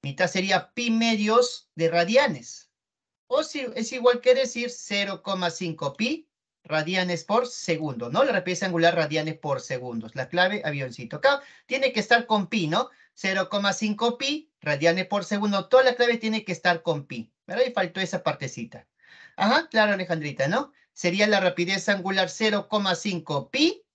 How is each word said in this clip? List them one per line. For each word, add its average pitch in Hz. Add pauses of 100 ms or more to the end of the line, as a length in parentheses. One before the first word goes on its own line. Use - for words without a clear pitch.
Mitad 143
sería 185
pi 240
medios 226
de 165
radianes. 175 (560)
O 285
si, 285 (120)
es 226
igual 247
que 254
decir 240
cero 202
coma 185
cinco 160
pi 277 (360)
radianes 170
por 240
segundo, 147
¿no? 208
La 269
rapidez 180
angular 170
radianes 156
por 139
segundos. 120
La 127
clave, 185
avioncito. 135
Acá 277 (260)
tiene 262
que 220
estar 233
con 202
pi, 190
¿no? 185 (220)
Cero 190
coma 202
cinco 214
pi 285 (100)
radianes 165
por 202
segundo. 202
Toda 254
la 247
clave 240
tiene 220
que 190
estar 175
con 147
pi. 113 (140)
¿Verdad? 226
Y 240
faltó 185
esa 180
partecita. - (480)
Ajá, 262
claro, 214
Alejandrita, 160
¿no? 254 (200)
Sería 196
la 208
rapidez 180
angular 190
cero 208
coma 196
cinco 160
pi 311 (120)